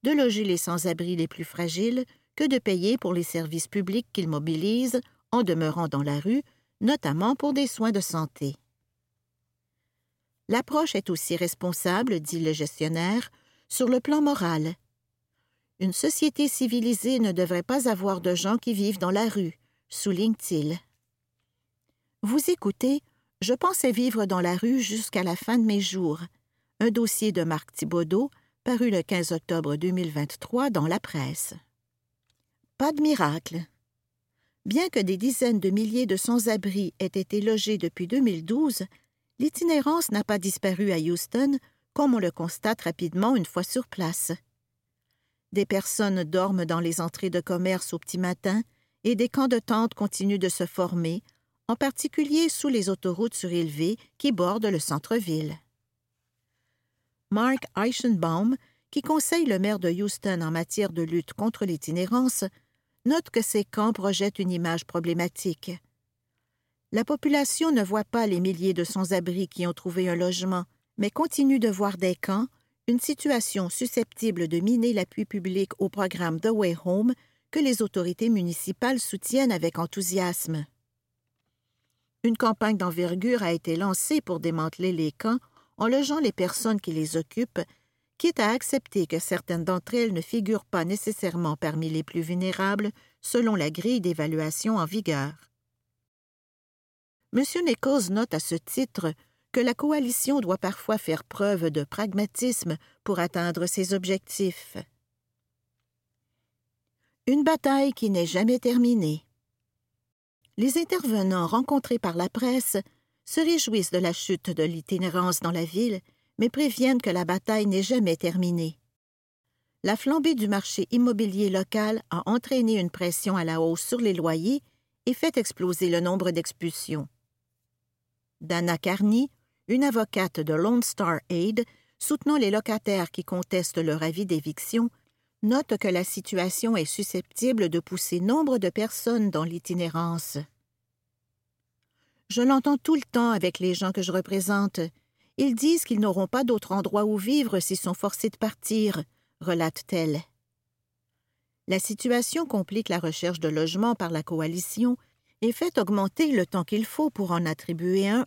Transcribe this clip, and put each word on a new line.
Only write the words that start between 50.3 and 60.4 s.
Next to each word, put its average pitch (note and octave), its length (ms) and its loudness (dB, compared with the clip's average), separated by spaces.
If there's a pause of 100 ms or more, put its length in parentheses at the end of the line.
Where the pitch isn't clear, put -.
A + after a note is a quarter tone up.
de F#3 100 0
se F3 180 -2
former, F3 560 -2 (460)
en A#3 80 0
particulier D4 720 0
sous - 200 -2
les A3 200 2
autoroutes F#3+ 460 -2
surélevées E3+ 640 -2 (220)
qui C#4+ 120 2
bordent G3+ 360 0
le G3 120 2
centre-ville. D#3 760 -2 (1800)
Mark B3 320 2 (120)
Eichenbaum, G#3 800 2 (360)
qui C#4+ 100 -2
conseille D#4 440 2
le G3+ 120 2
maire G3+ 220 0
de F3 100 2
Houston F#3+ 520 -2